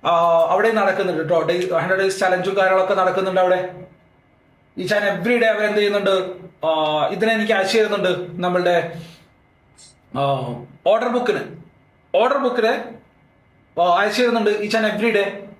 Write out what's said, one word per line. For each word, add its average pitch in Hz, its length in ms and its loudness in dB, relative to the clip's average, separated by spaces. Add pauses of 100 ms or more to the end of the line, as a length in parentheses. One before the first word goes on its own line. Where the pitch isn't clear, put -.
ആ, 170 60 2 (380)
അവിടെ 202 220 2
നടക്കുന്നുണ്ട് 180 580 0
ട്ടോ. 165 120 2
ഡേ, 175 180 -2 (220)
ഹൺഡ്രഡ് 190 180 0
ഡേയ്സ് 190 200 0
ചലഞ്ചും 185 380 0
കാര്യങ്ങളൊക്കെ 190 360 2
നടക്കുന്നുണ്ട് 185 480 0
അവിടെ. 180 340 0 (1040)
Each 180 140 -2
and 202 120 0
every 196 320 0
day 233 80 2
അവരെന്ത് 208 320 0
ചെയ്യുന്നുണ്ട്, 202 380 2 (520)
ആ, 160 40 0 (360)
ഇതിനെ 202 260 0
എനിക്ക് 214 200 0
അയച്ചു 190 240 0
തരുന്നുണ്ട്. 190 680 -2
നമ്മളുടെ, 175 560 0 (1200)
ആ, 139 40 0 (640)
ഓർഡർ 226 200 2
ബുക്കിന്, 240 320 0 (760)
ഓർഡർ 254 220 2
ബുക്കിന്, 240 360 0 (1080)
ആ, 175 180 4
അയച്ചു 214 220 0
തരുന്നുണ്ട് 233 280 2
each 208 260 -2
and 220 160 2
every 220 260 0
day. 196 100 0 (320)